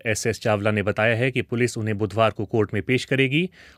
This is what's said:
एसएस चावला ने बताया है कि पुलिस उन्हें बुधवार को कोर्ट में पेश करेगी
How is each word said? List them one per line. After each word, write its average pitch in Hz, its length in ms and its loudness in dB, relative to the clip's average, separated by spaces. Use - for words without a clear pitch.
एसएस 110 340 -2
चावला 107 320 0
ने 104 120 0
बताया 107 320 2
है 123 160 0
कि 127 100 -2
पुलिस 120 360 -2
उन्हें 110 200 -2
बुधवार 107 340 2
को 104 140 -8
कोर्ट 107 280 0
में 104 100 0
पेश 127 220 0
करेगी 135 440 0